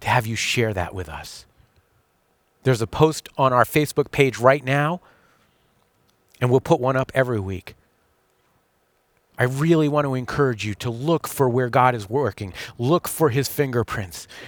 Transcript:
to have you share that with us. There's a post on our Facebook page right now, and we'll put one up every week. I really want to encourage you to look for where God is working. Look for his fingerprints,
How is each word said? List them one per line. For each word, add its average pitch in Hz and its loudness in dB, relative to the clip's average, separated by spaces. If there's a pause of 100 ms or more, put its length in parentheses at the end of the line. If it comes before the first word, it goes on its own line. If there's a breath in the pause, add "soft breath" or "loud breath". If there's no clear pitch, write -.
to - -6
have 113 2
you 113 -4
share 110 0
that 92 -4
with 90 -8
us. 76 -16 (1160)
There's 123 2
a 110 -2
post - 0
on 131 2
our 120 4
Facebook - -2
page 135 2
right 131 4
now, 147 -2 (1400 soft breath)
and 123 2
we'll 131 6
put 160 2
one 131 0
up 131 -4
every 123 0
week. 92 -8 (1600)
I 123 2
really 151 2
want 147 2
to 131 -2
encourage 127 -2
you 104 -4
to 123 -6
look 139 -2
for 131 2
where 123 2
God 127 4
is 101 -8
working. 110 -2 (240 loud breath)
Look 127 0
for 160 2
his 131 0
fingerprints, 120 -4 (220 loud breath)